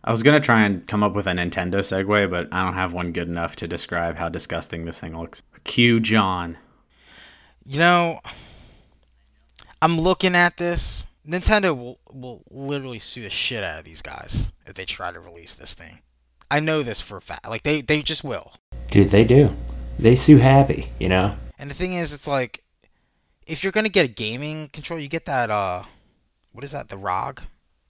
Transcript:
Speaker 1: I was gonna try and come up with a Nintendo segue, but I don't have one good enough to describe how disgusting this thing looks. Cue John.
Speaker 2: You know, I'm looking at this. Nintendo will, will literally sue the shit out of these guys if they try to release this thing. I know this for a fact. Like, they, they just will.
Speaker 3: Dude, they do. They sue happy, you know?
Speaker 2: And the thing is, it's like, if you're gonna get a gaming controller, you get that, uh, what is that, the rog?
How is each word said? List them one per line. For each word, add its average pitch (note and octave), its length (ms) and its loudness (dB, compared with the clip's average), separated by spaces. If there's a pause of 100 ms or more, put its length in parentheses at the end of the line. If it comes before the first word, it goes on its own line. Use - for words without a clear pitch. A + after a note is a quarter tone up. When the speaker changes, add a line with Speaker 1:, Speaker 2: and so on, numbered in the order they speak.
Speaker 1:
I - 80 -2
was A2+ 100 0
gonna D3 200 8
try A2+ 220 6
and G2 220 0
come G#2 160 0
up G#2 120 2
with G2+ 120 -2
a F#2 60 -2
Nintendo F2+ 440 -2
segue, G2 540 2
but F2 220 -4
I F#2 120 -2
don't F2+ 100 -2
have F#2 200 -2
one F2 200 -6
good E2+ 160 -6
enough E2+ 280 -6
to F2 100 -10
describe E2+ 500 -4
how E2+ 120 -4
disgusting E2 560 -6
this E2 140 -8
thing D#2+ 180 -12
looks. - 240 -14 (220)
Cue A#2 380 4
John. F#2+ 560 0 (1080)
Speaker 2:
You C3+ 140 -6
know, E3+ 400 2 (1600)
I'm E3 160 2
looking F3+ 380 0
at F3 220 2
this. E3+ 480 -4 (220)
Nintendo F#3 500 0
will, B2 220 -16 (120)
will B2+ 380 -16
literally C3+ 500 -10
sue - 240 -8
the G2+ 60 -12
shit A2 340 -4
out D#2+ 160 -8
of D#2+ 60 -20
these E2 160 -14
guys - 500 -6 (140)
if F2 80 -20
they F#2+ 120 -12
try F2+ 260 -8
to E2+ 80 -16
release E2+ 360 -16
this - 180 -8
thing. D#2+ 260 -16 (520)
I C#3+ 80 2
know D#3 240 -2
this A#2 180 -6
for G2+ 160 -14
a F2+ 40 -14
fact. - 280 -14
Like, A2+ 140 -8
they, D3+ 180 -2
they D3+ 200 0
just - 220 -4
will. B2 300 -10 (360)
Speaker 3:
Dude, G2 200 6
they G#2 140 6
do. B2 320 6 (420)
They A#2 180 8
sue C#3+ 220 10
happy, C3+ 520 6 (100)
you F#2 100 -2
know? F#2 280 2 (200)
Speaker 2:
And C#3 120 -14
the C3+ 60 -12
thing F#3 180 -6
is, E3 200 -4
it's C#3+ 140 -10
like, C3+ 360 -4 (840)
if E3 160 -8
you're F#3+ 80 -2
gonna G#3+ 180 0
get F3+ 160 4
a B2 40 -4
gaming C#3+ 600 -8
controller, D#3+ 320 -10
you C#3+ 60 -10
get D#3+ 180 -8
that, B2 240 -2
uh, F#2+ 340 -2 (680)
what A#2 120 -16
is C3+ 100 -12
that, C#3 160 -12
the G2+ 80 -12
rog? G2+ 440 -6 (480)